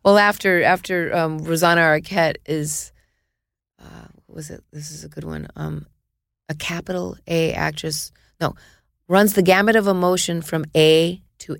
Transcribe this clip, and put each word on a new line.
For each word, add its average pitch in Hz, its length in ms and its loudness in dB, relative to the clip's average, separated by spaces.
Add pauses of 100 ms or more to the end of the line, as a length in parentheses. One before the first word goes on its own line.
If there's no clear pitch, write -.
Well, 202 140 6
after, 202 460 2
after, 180 520 -2
um, 160 240 -2
Rosanna 165 420 2
Arquette 160 640 2
is, 151 460 -6 (880)
uh, 57 240 -20 (220)
what - 80 -20
was 156 160 -14
it? - 200 -18
This 151 200 -14
is 156 120 -16
a 151 60 -18
good 151 140 -14
one. 156 320 -10
Um, 151 320 -10 (600)
a 160 60 -10
capital 175 640 -8 (100)
A 165 260 0
actress. 156 580 -8 (280)
No, 160 140 -2 (540)
runs 202 260 4
the 202 80 2
gamut 190 340 4
of 208 120 2
emotion 180 560 0
from 156 220 -6 (100)
A 160 440 4 (200)
to - 200 -12